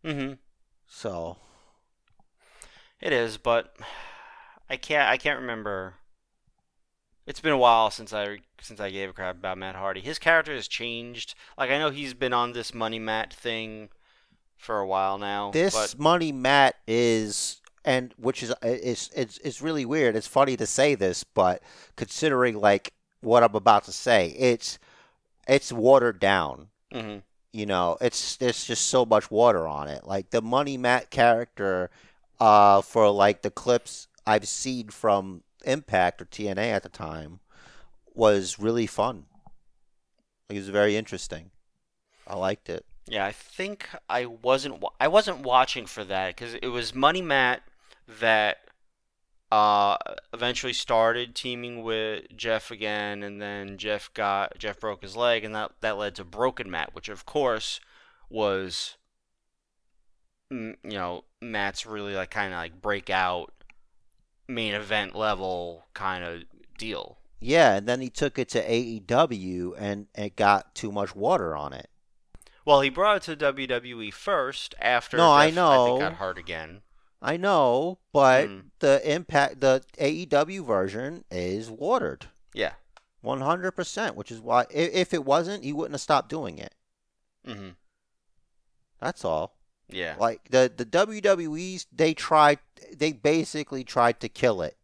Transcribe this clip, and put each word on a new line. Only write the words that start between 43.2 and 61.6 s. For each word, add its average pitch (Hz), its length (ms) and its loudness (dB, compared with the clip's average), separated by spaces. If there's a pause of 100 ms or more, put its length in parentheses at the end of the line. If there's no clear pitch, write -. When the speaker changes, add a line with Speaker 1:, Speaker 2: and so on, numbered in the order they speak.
Speaker 1:
I 104 60 -6
think - 560 -12 (200)
I 123 180 -2
wasn't 120 540 0
wa-, - 200 -8
I 143 80 4
wasn't 185 320 4
watching 127 460 2
for 107 180 -12
that 95 320 -4
'cause 117 180 -12
it 123 140 -8
was 120 260 -6
Money 151 280 2
Matt 135 400 2 (580)
that, 107 380 4 (960)
uh, 104 440 4 (360)
eventually 123 400 -4
started 117 600 0
teaming 120 480 -10
with 110 420 -6 (120)
Jeff 110 340 -4
again, 104 520 -6
and 101 180 -12
then 101 380 -10
Jeff 107 360 -6
got, 101 440 -2
Jeff 104 220 -8
broke 104 220 -8
his 98 140 -14
leg, 117 280 2
and 107 100 -10
that, 107 260 -8
that 110 180 -2
led 104 180 -6
to 98 80 -14
Broken 104 460 -4
Matt, 82 240 -6
which - 140 -16
of 104 180 -14
course 123 540 -2 (480)
was, 95 680 -4 (1600)
mm, 113 300 -10
you 92 160 -16
know, 90 260 -8 (160)
Matt's 104 460 -6